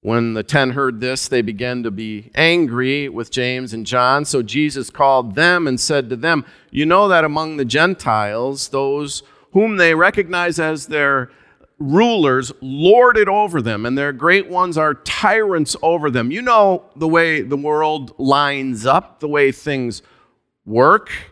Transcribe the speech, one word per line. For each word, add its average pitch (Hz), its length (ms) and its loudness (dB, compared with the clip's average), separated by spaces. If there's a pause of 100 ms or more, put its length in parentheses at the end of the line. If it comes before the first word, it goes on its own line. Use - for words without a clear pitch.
When 113 340 -2
the 107 80 -6
ten 135 280 0
heard 127 280 -4
this, 127 280 -6
they 123 140 0
began 120 400 -6
to 113 80 -4
be 107 460 -10
angry 143 760 0
with 117 220 -10
James 127 420 -4
and 113 140 -10
John. 127 380 2
So 135 180 -2
Jesus 135 480 -4
called 131 420 2
them 170 320 2
and 127 140 -2
said 135 320 -2
to 127 40 -6
them, 151 300 -2 (240)
"You 147 160 -2
know 185 220 4
that 170 180 4
among 156 320 -4
the 139 80 -2
Gentiles, 127 1040 -2
those 139 540 -4 (300)
whom 208 240 2
they 165 180 4
recognize 175 640 0
as 156 260 -4
their 139 460 -2 (480)
rulers 147 720 2 (100)
lord 202 560 4
it 208 100 4
over 190 360 0
them, 107 200 -2
and 127 140 -2
their 143 160 -2
great 175 340 0
ones 180 300 -2
are 156 160 0
tyrants 196 880 -2
over 156 300 0
them." 120 180 -2
You 208 140 -6
know 208 520 2
the 156 120 -4
way 160 340 2
the 131 160 -4
world 151 640 -2
lines 135 680 0
up, 143 360 0
the 156 60 -8
way 143 240 2
things 127 520 -6 (640)
work 139 460 2 (200)